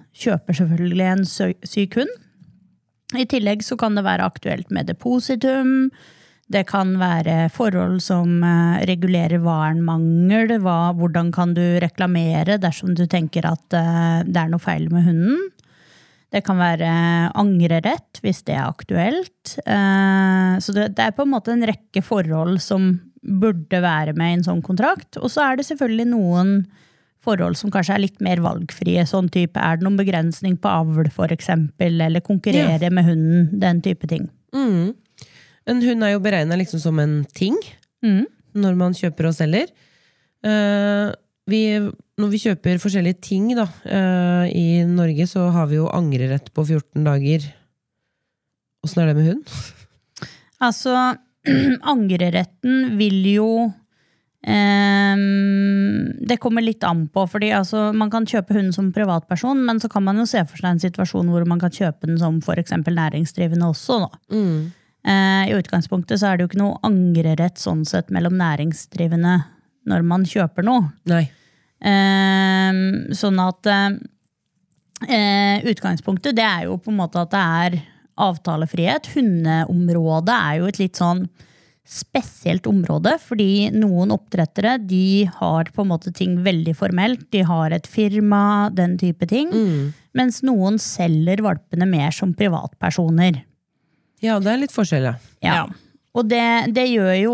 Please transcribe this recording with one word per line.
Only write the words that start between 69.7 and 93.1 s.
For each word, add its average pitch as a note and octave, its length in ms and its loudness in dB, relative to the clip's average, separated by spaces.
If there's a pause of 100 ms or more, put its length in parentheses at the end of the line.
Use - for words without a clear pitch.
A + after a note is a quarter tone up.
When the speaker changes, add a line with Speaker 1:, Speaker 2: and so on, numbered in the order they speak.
Speaker 1:
når F3+ 180 0
man F3+ 220 2
kjøper F3 400 -2
noe. A3+ 240 2 (160)
Speaker 2:
Nei. E3+ 180 2 (560)
Speaker 1:
Ehm, F#3+ 1300 2
sånn G3 260 0
at, F#3 260 -2
eh, G3 320 0 (1040)
eh, G3+ 600 2
utgangspunktet, G3 760 -2
det A3+ 80 2
er F3 220 0
jo F#3 120 -4
på G#3+ 120 -8
en G#3 80 0
måte F3 240 -2
at E3+ 80 -6
det G3 100 0
er E3+ 380 0 (380)
avtalefrihet. E3+ 960 -2
Hundeområdet E3+ 1200 2
er D#3+ 240 0
jo F3 80 0
et G3+ 140 -4
litt F#3 180 -2
sånn F3+ 300 0 (600)
spesielt - 800 -6
område, F2 560 0
fordi G3+ 500 0
noen G3+ 400 2
oppdrettere, G3 640 -2 (100)
de F#3+ 420 2
har E3 460 -2
på G#3 140 -2
en - 20 0
måte E3+ 240 -2
ting F3+ 300 -2
veldig E3 340 0
formelt. G3 540 0
De G3 120 0
har E3 300 2
et E3+ 140 -4
firma, G#3 880 2
den F3+ 240 0
type F3 280 -2
ting. C#4 240 0
Speaker 2:
Mm. D#3 440 0 (180)
Speaker 1:
Mens B3+ 300 0
noen G#3+ 360 2
selger E3+ 640 0
valpene F#3 480 -2
mer D#3+ 220 2
som F3+ 240 -2
privatpersoner. E3+ 1120 0 (760)